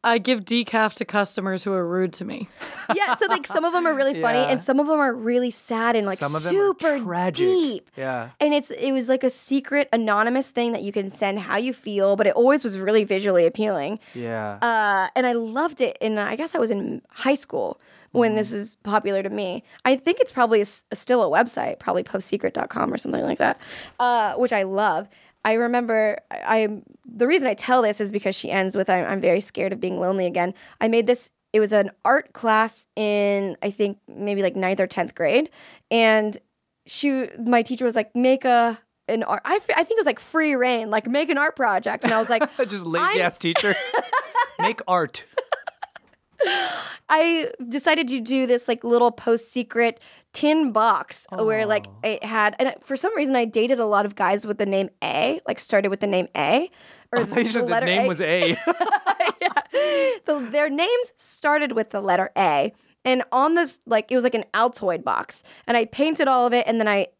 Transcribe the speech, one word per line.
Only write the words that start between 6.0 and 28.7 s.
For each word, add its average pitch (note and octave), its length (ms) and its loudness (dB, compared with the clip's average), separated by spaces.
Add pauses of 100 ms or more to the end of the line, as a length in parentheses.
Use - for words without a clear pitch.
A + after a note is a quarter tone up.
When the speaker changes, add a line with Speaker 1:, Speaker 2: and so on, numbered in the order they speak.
Speaker 2:
like, F#3+ 120 -4
Speaker 3:
Some D3 180 -2
of D#3 80 0
them F3 80 0
Speaker 2:
super F#4 440 2
Speaker 3:
are C#4 40 -4
tragic. F3+ 480 -2
Speaker 2:
deep. D#4+ 480 0
Speaker 3:
Yeah. B2+ 360 -6 (100)
Speaker 2:
And D4 120 4
it's, D4 180 0
it C4+ 200 -2
was, B3+ 160 0
like, C4 160 2
a B3+ 60 2
secret C#4 640 -2
anonymous A3+ 560 0
thing A#3+ 240 -2
that - 80 -6
you G3+ 100 -6
can G3 180 -4
send G3 300 -4
how F#3 160 -4
you B3 160 -2
feel, G3+ 460 0
but G#3 100 4
it - 80 2
always C4 300 4
was G3 120 -4
really G#3 280 2
visually F#3+ 400 2
appealing. F#3+ 540 -2 (140)
Speaker 3:
Yeah. A2+ 480 -6
Speaker 2:
Uh, G#3+ 540 2
and B3 100 2
I B3 60 0
loved A#3+ 480 -4
it, B3 220 0
and G#3+ 180 -2
I G#3 160 -4
guess D#4 180 -6
I E4+ 40 -4
was A#3 120 0
in - 320 -4 (100)
high C4+ 240 0
school - 440 -6 (320)
when A3+ 240 2
this G#3+ 140 -2
Speaker 3:
Mm-hmm. A3+ 80 -8
Speaker 2:
is G#3 260 -10
popular G3+ 400 0
to G3 60 -6
me. G3 340 -6 (220)
I C4 100 6
think E4+ 240 -2
it's - 140 0
probably A3+ 260 4
a G3+ 40 2
s-, - 280 -8
still A#3+ 320 0
a E3 60 2
website, A3+ 500 0
probably F3+ 240 -2
postsecret - 480 -4
dot - 180 -4
com - 220 -2
or - 60 -4
something - 260 -4
like - 140 -2
that, - 200 2 (440)
uh, A#3+ 320 2
which B3 180 0
I G#3 120 0
love. G3 440 0 (380)
I A3 80 4
remember, A#3 640 2 (120)
I, - 340 0
I'm, G#3 200 -4 (220)
the A#3+ 200 -2
reason C4+ 220 2
I G#3+ 60 0
tell B3+ 300 2
this G#3 180 0
is G3+ 100 -4
because G3 240 -2
she - 160 -6
ends F#3+ 240 0